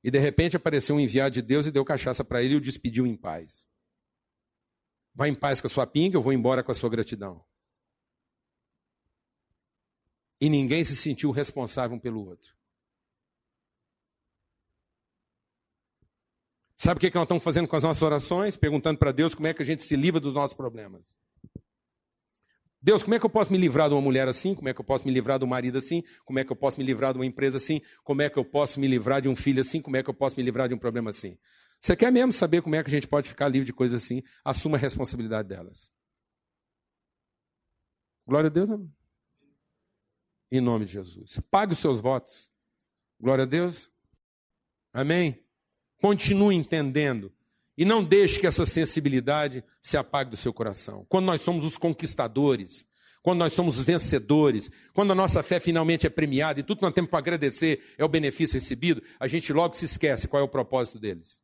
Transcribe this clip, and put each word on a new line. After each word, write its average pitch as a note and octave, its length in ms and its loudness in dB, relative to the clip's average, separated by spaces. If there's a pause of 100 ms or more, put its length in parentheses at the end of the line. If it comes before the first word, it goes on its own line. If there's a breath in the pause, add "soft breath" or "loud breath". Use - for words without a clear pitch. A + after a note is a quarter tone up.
E A#2+ 60 -2
de C3+ 80 2
repente D3+ 400 2
apareceu D3 380 0
um D3 40 4
enviado C3 360 2
de B2+ 80 -2
Deus C#3+ 240 2
e D#3 40 -4
deu C3+ 140 2
cachaça C3+ 400 -4
pra A#2+ 160 -2
ele C3 140 2
e - 20 2
o C#3+ 40 2
despediu B2+ 440 -2
em A#2 100 -2
paz. E2 540 -14 (1400)
"Vá C#3+ 140 -2
em C#3+ 80 0
paz C#3 260 -2
com B2+ 60 -6
a - 20 -2
sua B2+ 160 0
pinga, F3 320 2
eu C3 40 4
vou C3+ 120 0
embora B2+ 300 2
com - 80 -6
a - 20 -2
sua A#2 160 -2
gratidão." G2+ 560 -6 (3000)
E D3 80 2
ninguém C#3+ 340 2
se C#3 120 -4
sentiu D3 340 -2
responsável B2 680 -4
um A2 40 -12
pelo A2 260 -8
outro. - 300 -20 (4000)
Sabe E3+ 220 0
o - 40 -2
que F3+ 100 2
que F3 60 0
nós E3 80 2
estamos F3 180 0
fazendo E3 240 2
com - 80 -4
as D3 80 2
nossas D#3+ 180 2
orações? F3 560 0
Perguntando D3+ 400 0
pra C#3+ 140 4
Deus D3+ 240 0
como D3+ 100 -6
é D#3+ 80 0
que E3 80 -8
a C3+ 40 -2
gente D3+ 180 -4
se D3+ 120 -2
livra D#3+ 240 2
dos C#3 140 -4
nossos C#3 240 -2
problemas. G#2+ 600 -12 (1600)
"Deus, G3+ 220 6
como A3 140 2
é A3+ 40 0
que - 60 -2
eu G#3+ 40 4
posso G#3+ 220 2
me F#3+ 60 4
livrar D3+ 320 4
de C#3+ 60 4
uma C#3 60 2
mulher C3 260 2
assim? F#3 260 -2
Como C#3 160 -6
é B2 40 -4
que - 60 -10
eu B2 60 -12
posso C3+ 180 0
me C3+ 80 -2
livrar C3 280 0
do C3 80 -2
marido B2+ 320 -2
assim? E3+ 240 -4 (200 loud breath)
Como C3 140 -6
é C3+ 80 -2
que C3+ 60 -12
eu B2+ 40 -4
posso C3+ 220 -2
me C3+ 80 -4
livrar C3 260 0
de B2+ 60 -4
uma B2+ 80 -4
empresa C3+ 320 -2
assim? - 240 -2 (220 soft breath)
Como C#3+ 180 -2
é D3 80 0
que - 80 -2
eu C3+ 80 0
posso C#3+ 340 -2
me C3+ 80 2
livrar B2+ 320 2
de C3+ 80 -2
um C3 80 0
filho C3 240 0
assim? C#3 220 -2
Como C3 160 -6
é C3 60 -2
que C#3 60 -6
eu C3+ 40 -6
posso C3 240 -4
me C3 60 -4
livrar B2 260 -2
de B2 60 -2
um - 20 -10
problema A#2 320 -4
assim?" F#2 280 -14 (440 soft breath)
Você F3+ 140 2
quer B3 160 4
mesmo B3 200 6
saber E3 300 2
como D#3 140 -2
é D#3+ 80 0
que C#3 60 -8
a - 20 -2
gente C#3+ 160 0
pode D3 200 0
ficar - 200 -4
livre C3+ 180 2
de C3 80 -8
coisas B2 280 0
assim? B2+ 200 -6 (240 soft breath)
Assuma C#3+ 320 0
a - 20 2
responsabilidade A2+ 720 -4
delas. - 420 -16 (2250)
Glória D3 220 2
a D3+ 60 0
Deus, F#3+ 160 2
amém. G3+ 240 -8 (1600)
Em B2+ 120 0
nome A#2 240 0
de F2+ 80 -16
Jesus. F#2 460 -14 (120)
Pague G3 220 2
os - 60 -4
seus C3 200 0
votos. - 540 -6 (680)
Glória C3 240 2
a B2+ 40 0
Deus. E3+ 440 -4 (1000)
Amém. D3+ 500 -2 (560)
Continue G3+ 560 4
entendendo. C#3 800 -2 (460)
E E3+ 60 2
não G#3+ 180 4
deixe F#3 360 4
que F#3 80 2
essa E3 180 2
sensibilidade C#3+ 960 0 (160 soft breath)
se - 180 -2
apague C3 340 -2
do B2+ 60 -10
seu A#2+ 140 -2
coração. G#2 540 -8
Quando F#3 200 2
nós E3+ 180 0
somos E3+ 200 -2
os D#3+ 140 -6
conquistadores, C3 1120 -2 (340 soft breath)
quando F3+ 160 2
nós E3 160 2
somos E3 240 2
os C3 80 -2
vencedores, D3 840 2 (220 soft breath)
quando G3+ 180 4
a F#3 40 4
nossa F#3 280 2
fé F3+ 160 0
finalmente E3 480 2
é - 20 2
premiada C#3+ 500 0
e C#3 40 -8
tudo G3+ 140 -4
que - 60 -2
nós F3 100 0
temos F3 180 0
para E3 80 2
agradecer D3+ 760 -2
é D3 60 2
o D#3+ 60 2
benefício D3 460 0
recebido, B2+ 480 -2 (160 loud breath)
a C3 80 -4
gente D3+ 260 -4
logo E3 220 0
se E3+ 100 -6
esquece C#3+ 420 -2
qual C#3+ 140 0
é - 20 2
o C#3 60 -2
propósito B2 480 -4
deles. F#2+ 460 -10